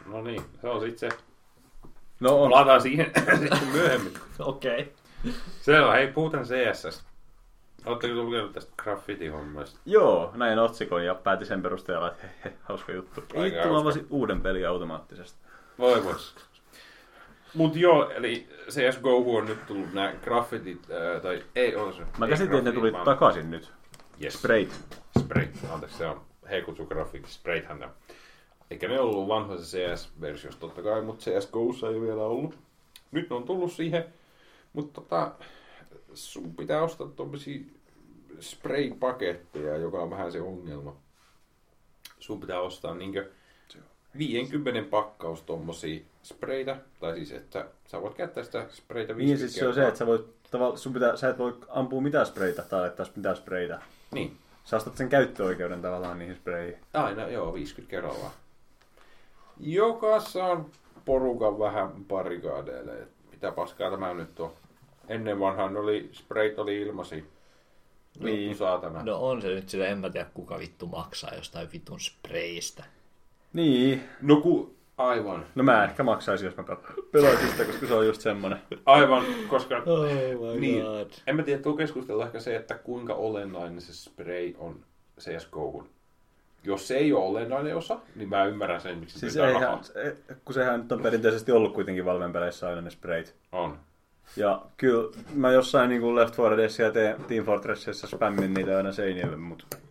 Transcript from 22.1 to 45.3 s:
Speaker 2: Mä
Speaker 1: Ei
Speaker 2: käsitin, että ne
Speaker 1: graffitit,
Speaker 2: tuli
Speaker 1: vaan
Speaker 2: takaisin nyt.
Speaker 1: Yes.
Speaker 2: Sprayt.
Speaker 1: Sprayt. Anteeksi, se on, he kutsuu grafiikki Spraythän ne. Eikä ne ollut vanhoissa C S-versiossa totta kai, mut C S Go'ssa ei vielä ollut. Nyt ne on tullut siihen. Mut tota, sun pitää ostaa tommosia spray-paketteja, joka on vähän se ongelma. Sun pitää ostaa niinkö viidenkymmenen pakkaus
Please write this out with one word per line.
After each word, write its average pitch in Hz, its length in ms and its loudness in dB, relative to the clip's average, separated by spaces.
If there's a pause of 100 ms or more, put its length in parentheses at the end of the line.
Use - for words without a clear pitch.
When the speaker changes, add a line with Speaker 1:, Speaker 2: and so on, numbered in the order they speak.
Speaker 2:
Mä 113 80 0
Speaker 1:
Ei 123 40 2
Speaker 2:
käsitin, - 0 -
että 165 160 2
ne - 20 0 (140)
Speaker 1:
graffitit, 120 120 0
Speaker 2:
tuli 113 180 2
Speaker 1:
vaan 90 120 -4
Speaker 2:
takaisin 98 460 4
nyt. 82 220 -12 (500)
Speaker 1:
Yes. 71 120 -8
Speaker 2:
Sprayt. 107 380 2 (480)
Speaker 1:
Sprayt. - 300 0 (200)
Anteeksi, 80 280 -10
se 82 80 -4
on, 76 140 -8 (300)
he 95 120 -2
kutsuu 82 240 -10
grafiikki 78 440 -8
Spraythän 80 500 -6
ne. 65 80 -12 (840)
Eikä - 180 -6
ne 131 120 0
ollut 101 280 0
vanhoissa 98 500 -4
C 87 200 -2
S-versiossa 73 640 -12
totta 82 220 -12
kai, 107 200 -2
mut 110 180 -10
C 101 220 -2
S - 100 -10
Go'ssa 117 420 -2
ei 113 60 -4
vielä 110 220 -4
ollut. 123 360 -4 (520)
Nyt 151 200 -4
ne 123 60 -6
on 123 80 -8
tullut 175 280 -4
siihen. 165 320 -2 (680)
Mut 147 200 -8
tota, - 400 -4 (840)
sun - 420 -14
pitää 151 260 -2
ostaa 165 240 -4
tommosia 143 540 -12 (800)
spray-paketteja, 110 1400 -4
joka 82 260 -4
on 78 80 -6
vähän 92 220 -6
se 87 80 -6
ongelma. 82 560 -12 (1200)
Sun 104 220 -10
pitää 90 200 -6
ostaa 90 340 -6
niinkö 95 360 -8 (880)
viidenkymmenen 127 640 -2
pakkaus 85 580 -4